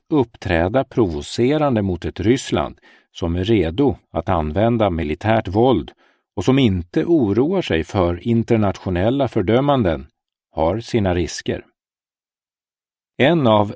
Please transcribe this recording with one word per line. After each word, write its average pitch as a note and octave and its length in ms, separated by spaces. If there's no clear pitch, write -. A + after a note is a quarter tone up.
uppträda A2+ 720
provocerande A#2+ 1000
mot F#2 240
ett D#2 140
Ryssland F2 600
som E2+ 240
är F#2 80
redo G2+ 540
att E2+ 180
använda G2 600
militärt F2 580
våld G#2 440
och F#2+ 100
som C3 140
inte G#2+ 460
oroar D3+ 560
sig D#2+ 220
för F2 440
internationella A2 1000
fördömanden A2 800
har E2 280
sina G2+ 360
risker. - 500
En C#3+ 300
av G#2+ 280